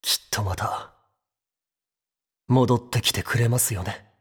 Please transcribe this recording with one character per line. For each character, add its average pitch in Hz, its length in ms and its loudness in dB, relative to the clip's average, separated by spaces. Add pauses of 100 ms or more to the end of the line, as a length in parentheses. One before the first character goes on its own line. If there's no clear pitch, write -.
き - 240 -2
っ - 60 -20
と 110 120 -2
ま 92 140 -2
た、 - 380 -6 (1500)
戻 123 280 4
っ 120 40 0
て - 200 -2
き - 120 0
て 98 100 -4
く - 160 -2
れ 117 100 4
ま 120 100 2
す - 160 -2
よ 92 80 -6
ね。 95 240 -10 (140)